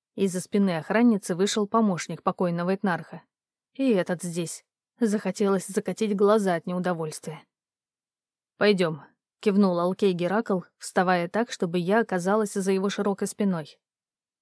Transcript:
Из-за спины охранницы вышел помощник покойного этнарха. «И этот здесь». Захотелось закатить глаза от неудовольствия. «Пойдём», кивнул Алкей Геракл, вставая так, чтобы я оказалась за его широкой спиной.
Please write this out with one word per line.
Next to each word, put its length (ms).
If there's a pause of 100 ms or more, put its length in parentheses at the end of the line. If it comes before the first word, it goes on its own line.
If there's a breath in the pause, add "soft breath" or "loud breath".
(140)
Из-за 280
спины 340
охранницы 580
вышел 320
помощник 560
покойного 520
этнарха. 480 (520)
«И 160
этот 320
здесь». 440 (320)
Захотелось 680
закатить 500
глаза 380
от 120
неудовольствия. 800 (1120)
«Пойдём», 460 (380)
кивнул 380
Алкей 360
Геракл, 460 (180)
вставая 500
так, 240
чтобы 260
я 220
оказалась 540
за 180
его 160
широкой 400
спиной. 500 (640)